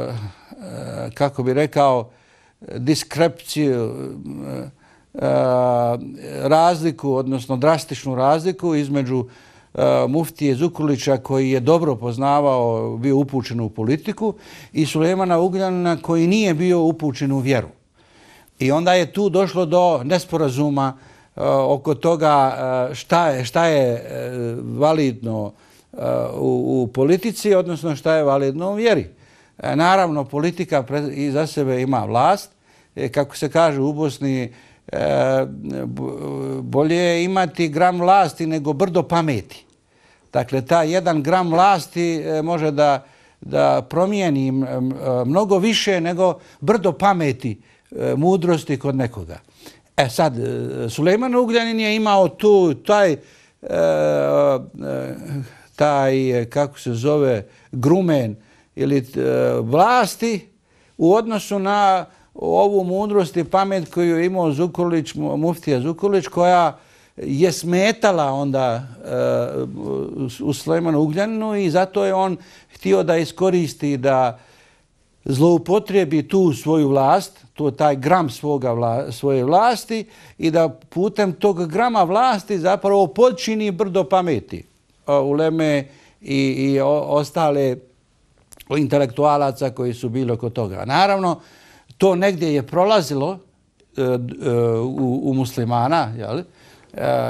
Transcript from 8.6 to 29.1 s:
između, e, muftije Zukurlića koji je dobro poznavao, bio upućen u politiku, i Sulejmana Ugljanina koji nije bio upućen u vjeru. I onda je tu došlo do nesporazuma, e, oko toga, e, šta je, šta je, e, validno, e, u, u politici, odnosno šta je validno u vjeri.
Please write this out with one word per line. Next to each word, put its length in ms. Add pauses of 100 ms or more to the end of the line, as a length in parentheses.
između, 500 (480)
e, 340
muftije 480
Zukurlića 640
koji 340
je 80
dobro 360
poznavao, 1000
bio 200
upućen 420
u 100
politiku, 640 (400)
i 120
Sulejmana 540
Ugljanina 640
koji 260
nije 260
bio 280
upućen 500
u 80
vjeru. 280 (920)
I 120
onda 220
je 200
tu 160
došlo 360
do 380
nesporazuma, 920 (380)
e, 100
oko 500
toga, 640 (340)
e, 40
šta 320
je, 180
šta 200
je, 280
e, 80 (600)
validno, 920 (420)
e, 40 (400)
u, 460
u 40
politici, 640
odnosno 420
šta 200
je 80
validno 480
u 40
vjeri. 320 (500)